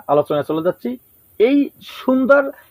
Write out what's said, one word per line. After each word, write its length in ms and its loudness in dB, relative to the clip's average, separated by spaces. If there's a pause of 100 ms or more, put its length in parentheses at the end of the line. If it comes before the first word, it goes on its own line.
আলোচনায় 360 0
চলে 180 -4
যাচ্ছি। 360 -4 (400)
এই 320 2 (120)
সুন্দর 600 0 (280)